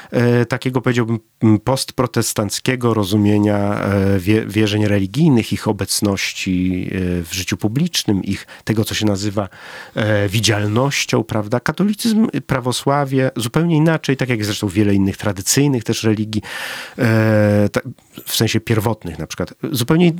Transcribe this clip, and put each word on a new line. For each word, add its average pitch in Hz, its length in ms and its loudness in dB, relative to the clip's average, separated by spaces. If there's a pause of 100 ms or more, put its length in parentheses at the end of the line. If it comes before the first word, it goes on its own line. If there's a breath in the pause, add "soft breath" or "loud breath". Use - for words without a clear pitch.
(120 loud breath)
e, 120 340 2
takiego, 127 360 -2
powiedziałbym, 117 380 0 (240)
m, 107 160 6
postprotestanckiego 120 1300 -2
rozumienia, 104 840 2
e, 98 400 2
wie-, 107 260 2
wierzeń 107 420 0
religijnych, 104 680 2
ich - 140 -4
obecności, 95 1200 -2
e, 90 320 -2
w 82 100 -12
życiu 92 240 -4
publicznym, 113 640 0
ich, 98 240 -6 (160 loud breath)
tego, 110 220 0
co 101 100 -6
się 104 100 -2
nazywa, 101 440 -2 (460 loud breath)
e, 107 340 0
widzialnością, 110 920 0
prawda? 110 360 -2
Katolicyzm, 214 680 0 (200)
prawosławie, 135 880 0
zupełnie 156 420 0
inaczej, 156 400 2
tak 127 120 -2
jak 110 160 -2
zresztą 104 220 -2
wiele 101 280 2
innych 98 220 2
tradycyjnych 117 680 0
też - 200 -4
religii, 110 380 0 (580 loud breath)
e, 107 720 4
ta-, - 100 -2 (440)
w - 100 -6
sensie 113 240 2
pierwotnych 107 600 -2
na 78 80 -8
przykład, - 260 -8 (180)
zupełnie 160 360 2
in-, 165 120 0